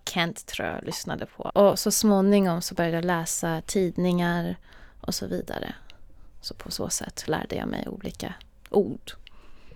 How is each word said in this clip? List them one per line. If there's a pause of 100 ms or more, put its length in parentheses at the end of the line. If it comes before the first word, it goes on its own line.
Kent,
tror
jag,
jag
lyssnade
på.
Och
så
småningom
så
började
jag
läsa
tidningar (460)
och
så
vidare. (680)
Så
på
så
sätt
lärde
jag
mig
olika (360)
ord. (640)